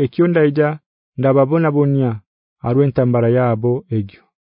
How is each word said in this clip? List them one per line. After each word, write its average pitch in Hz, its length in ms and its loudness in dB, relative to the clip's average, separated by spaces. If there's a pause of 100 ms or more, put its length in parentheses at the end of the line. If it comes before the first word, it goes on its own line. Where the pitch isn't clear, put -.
ekyo 170 240 0
ndaija 151 520 0 (380)
ndababonabonya 139 1040 0 (420)
harw'entambara 123 680 0
yabo 120 600 -2
egyo. 104 340 -6 (320)